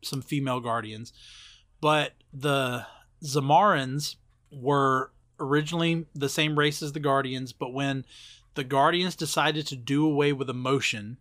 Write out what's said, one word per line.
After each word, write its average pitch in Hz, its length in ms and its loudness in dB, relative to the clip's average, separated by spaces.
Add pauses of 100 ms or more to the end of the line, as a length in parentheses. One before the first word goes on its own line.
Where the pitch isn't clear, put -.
some 135 200 -6
female 135 360 -2
Guardians, 110 540 -6 (680)
but 151 340 2 (180)
the 135 540 -2 (360)
Zamarans 147 960 2 (340)
were 135 640 2 (300)
originally 165 720 0
the 143 140 -2
same 151 300 0
race 147 240 0
as 143 100 -6
the 156 80 -8
Guardians, 131 520 0
but 127 200 -8
when 135 320 -2 (500)
the 143 100 -6
Guardians 160 520 2
decided 151 520 0
to 139 80 -8
do 139 280 0
away 147 300 2
with 131 160 -4
emotion, 127 720 -2